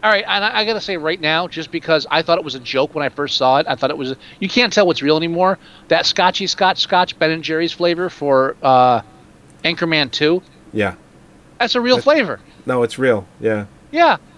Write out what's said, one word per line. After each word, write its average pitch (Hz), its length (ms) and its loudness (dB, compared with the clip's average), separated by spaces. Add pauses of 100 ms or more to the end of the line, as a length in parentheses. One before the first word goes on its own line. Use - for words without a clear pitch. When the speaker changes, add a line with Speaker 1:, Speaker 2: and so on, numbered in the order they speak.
Speaker 1:
All 214 60 2
right, 208 180 2
and 202 160 -2
I, 220 180 -2
I 214 40 0
gotta 220 160 -4
say 190 160 -6
right 160 240 -4
now, 160 260 0
just 165 220 -12
because 160 400 -2
I 156 140 0
thought 170 160 0
it 170 40 -8
was 135 120 -8
a 131 40 -12
joke 131 360 -2
when 147 100 -2
I 131 40 -2
first - 280 -6
saw 131 220 4
it, 131 100 0
I 139 60 0
thought 131 160 -2
it - 60 -6
was 131 160 -6
a, - 40 -10 (220)
you 190 100 -4
can't 240 240 0
tell 202 140 4
what's 156 160 0
real 151 120 4
anymore. 170 440 0 (300)
That 160 180 2
Scotchy 185 400 0
Scotch 190 320 0
Scotch - 400 0
Ben 160 100 2
and 160 140 -4
Jerry's 160 280 -2
flavor 175 380 -2
for, 135 540 0
uh, 127 380 4 (600)
Anchorman 165 480 -2
Two. 165 300 0 (320)
Speaker 2:
Yeah. 101 220 -2 (640)
Speaker 1:
That's 240 160 -2
a 240 60 0
real 247 160 2
Speaker 2:
That's 240 80 -4
Speaker 1:
flavor. 247 340 2 (260)
Speaker 2:
No, 127 160 0
it's 117 160 -2
real. 120 300 2 (120)
Yeah. 107 260 -2 (260)
Speaker 1:
Yeah, 302 260 4 (200)